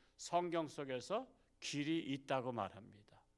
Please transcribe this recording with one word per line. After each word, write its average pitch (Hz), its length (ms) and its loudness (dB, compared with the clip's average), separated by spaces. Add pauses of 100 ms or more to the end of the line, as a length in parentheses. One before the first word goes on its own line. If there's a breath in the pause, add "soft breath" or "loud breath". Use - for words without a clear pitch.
(180 soft breath)
성경 170 500 2
속에서 143 600 -2 (320 soft breath)
길이 147 400 0 (140)
있다고 131 380 2
말합니다. 104 680 -6 (180)